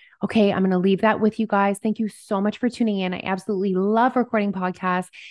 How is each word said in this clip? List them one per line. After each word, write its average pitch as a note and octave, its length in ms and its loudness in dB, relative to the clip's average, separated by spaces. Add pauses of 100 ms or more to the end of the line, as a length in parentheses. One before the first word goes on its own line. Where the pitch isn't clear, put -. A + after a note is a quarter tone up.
(220)
Okay, G3+ 300 2
I'm - 100 0
gonna F#3+ 160 2
leave F#3 240 2
that A3 200 2
with G#3+ 180 0
you A3 80 -2
guys. G3+ 320 0
Thank G#3+ 200 -4
you A3 100 -4
so - 320 -6
much G#3 160 -2
for B3+ 100 -2
tuning A3 320 -2
in. F#3 140 -2
I - 100 -8
absolutely F#3+ 520 -2
love A3+ 420 2
recording A3 340 0
podcasts, F#3 560 -4 (240)